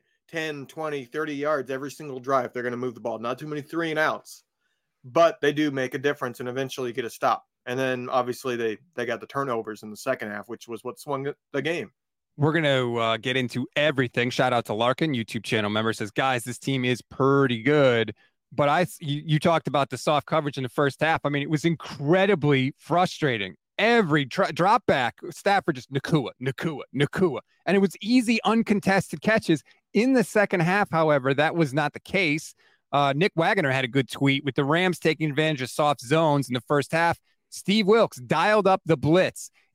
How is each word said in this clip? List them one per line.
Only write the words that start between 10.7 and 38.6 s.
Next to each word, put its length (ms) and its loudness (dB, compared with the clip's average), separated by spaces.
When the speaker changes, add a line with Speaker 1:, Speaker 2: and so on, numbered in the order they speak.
Speaker 1:
what 160 -10
swung 240 -6
the, 120 -8
the 100 -4
game. 300 -6
Speaker 2:
We're 180 0
gonna, 420 0
uh, 220 0
get 200 -2
into 380 -4
everything. 560 0
Shout 220 0
out 120 0
to 80 -4
Larkin, 400 0
YouTube 300 -6
channel 260 0
member, 240 0
says, 180 -8
"Guys, 320 0
this 160 -10
team 260 -2
is 160 -2
pretty 600 2
good." 500 4
But 180 0
I 120 2
s-, 180 -4
you, 260 -6
you 140 2
talked 280 2
about 220 0
the 80 -8
soft 300 0
coverage 300 -2
in 60 -4
the 60 -6
first 320 0
half. 240 0
I 40 0
mean, 120 -2
it 80 -6
was 160 0
incredibly 1120 2
frustrating. 800 0
Every 480 2
tr-, 280 -2
drop 340 2
back, 280 2
Stafford 460 0
just 160 -16
Nacua, 400 -2
Nacua, 400 -6
Nacua. 440 0
And 100 2
it 40 4
was 220 2
easy, 420 2
uncontested 800 2
catches. 420 2
In 200 4
the 100 6
second 380 2
half, 280 2
however, 440 2
that 220 2
was 180 0
not 200 0
the 60 -14
case. 560 -2
Uh, 240 2
Nick 200 0
Wagoner 360 2
had 140 0
a 40 -2
good 200 0
tweet 360 0
with 100 -4
the 80 2
Rams 360 0
taking 300 0
advantage 320 0
of 80 -4
soft 320 0
zones 480 2
in 40 -6
the 80 -2
first 300 0
half. 280 0
Steve 380 0
Wilks 300 4
dialed 500 2